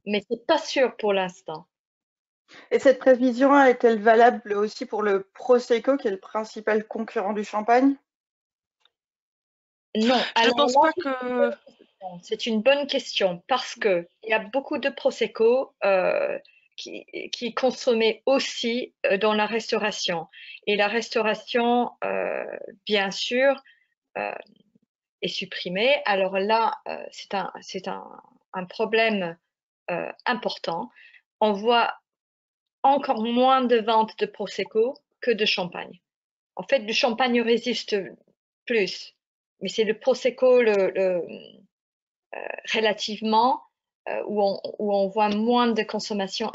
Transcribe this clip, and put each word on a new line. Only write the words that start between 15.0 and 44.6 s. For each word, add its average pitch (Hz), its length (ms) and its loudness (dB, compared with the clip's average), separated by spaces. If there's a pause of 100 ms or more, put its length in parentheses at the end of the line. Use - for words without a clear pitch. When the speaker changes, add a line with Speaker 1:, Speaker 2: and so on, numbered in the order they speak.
Speaker 1:
euh, 185 520 0 (380)
qui, - 300 -14 (260)
qui - 160 -6
est 226 60 -8
consommé 226 720 0
aussi, 247 680 -2 (120)
euh, 190 120 2
dans 214 160 2
la 214 120 0
restauration. 208 840 -4 (400)
Et 208 80 0
la 202 120 2
restauration, 233 1040 0 (120)
euh, 67 400 -4 (420)
bien 196 260 0
sûr, 262 500 0 (560)
euh, 101 160 -6 (880)
est 180 80 -4
supprimée. 202 760 -2
Alors 190 320 0
là, 220 360 2 (140)
euh, - 240 -10
c'est - 220 -16
un, 190 180 -6 (100)
c'est 190 260 -12
un, 190 160 -10 (500)
un 185 120 -8
problème, 208 720 -2 (520)
euh, 170 220 -6 (140)
important. 214 640 -4 (500)
On 214 140 4
voit 226 400 2 (920)
encore 269 380 2
moins 247 400 4
de 240 160 4
ventes 220 400 2
de 208 80 -2
Prosecco 214 680 -4 (240)
que - 100 -4
de 214 160 0
champagne. 180 560 -4 (540)
En - 80 -10
fait, 277 160 2
le 214 140 -6
champagne 240 480 2
résiste 220 540 0 (720)
plus, 202 480 -4 (460)
mais 190 100 -8
c'est 226 140 0
le 214 160 -2
Prosecco 247 640 4
le, 202 320 2
le, 185 260 0 (1120)
euh, - 60 -10 (340)
relativement, 220 880 0 (480)
euh, - 160 -6
où 208 160 -2
on, 196 180 0 (200)